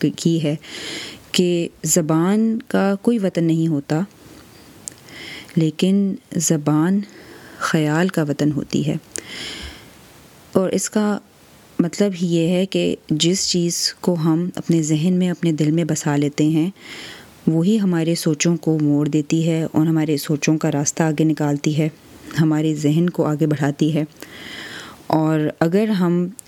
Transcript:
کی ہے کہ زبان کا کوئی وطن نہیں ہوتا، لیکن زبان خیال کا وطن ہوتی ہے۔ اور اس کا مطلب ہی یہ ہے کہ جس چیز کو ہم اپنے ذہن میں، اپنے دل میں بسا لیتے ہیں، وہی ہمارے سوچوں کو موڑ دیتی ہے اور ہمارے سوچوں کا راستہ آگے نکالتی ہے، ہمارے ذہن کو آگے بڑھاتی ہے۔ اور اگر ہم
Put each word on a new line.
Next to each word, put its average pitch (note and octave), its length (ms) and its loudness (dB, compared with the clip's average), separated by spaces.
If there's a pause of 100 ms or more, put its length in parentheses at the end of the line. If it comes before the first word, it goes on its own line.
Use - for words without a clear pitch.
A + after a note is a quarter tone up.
(160)
کی E3 260 0
ہے D3+ 120 0 (760)
کہ F3 360 2 (140)
زبان F3+ 760 2 (100)
کا G3 340 2
کوئی A#3 160 2
وطن F3+ 260 0
نہیں E3 240 2
ہوتا، D3+ 320 0 (1600)
لیکن F#3 580 2 (220)
زبان D#3 640 2 (580)
خیال D#3 500 0
کا E3 140 -2
وطن D3 300 0
ہوتی C#3+ 340 -2
ہے۔ D#3 80 -2 (1600)
اور F#3 180 2
اس - 200 -2
کا G#3 280 0 (600)
مطلب F#3+ 340 0 (100)
ہی F#3 40 0 (100)
یہ E3 120 2
ہے F3+ 180 2
کہ F3 300 -2 (140)
جس E3 400 0
چیز F3 440 -2
کو - 200 -2
ہم E3+ 400 0
اپنے E3 280 0
ذہن D#3 300 0
میں، F3+ 180 2
اپنے E3+ 220 -2
دل D3+ 180 0
میں E3 140 2
بسا D#3 320 -2
لیتے D3 280 0
ہیں، D#3+ 260 2 (760)
وہی E3+ 340 2
ہمارے E3+ 340 0
سوچوں E3+ 420 0
کو D#3+ 260 0
موڑ D3 260 2
دیتی D#3 400 0
ہے D#3+ 240 0
اور D#3+ 140 2
ہمارے D#3 300 2
سوچوں D#3 420 0
کا D#3 140 0
راستہ C#3+ 300 -2
آگے D#3+ 220 2
نکالتی D3 540 0
ہے، D#3 100 2 (520)
ہمارے D#3 340 2
ذہن D#3 360 2
کو D#3+ 140 0
آگے D3+ 220 0
بڑھاتی D3 480 0
ہے۔ D3+ 100 0 (1000)
اور D#3 340 2 (200)
اگر F#3+ 280 2
ہم F3+ 380 2 (220)